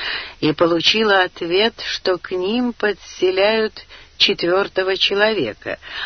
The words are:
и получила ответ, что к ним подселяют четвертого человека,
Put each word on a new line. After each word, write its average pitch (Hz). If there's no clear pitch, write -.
и 151
получила 185
ответ, 180
что -
к -
ним 220
подселяют 202
четвертого 185
человека, 196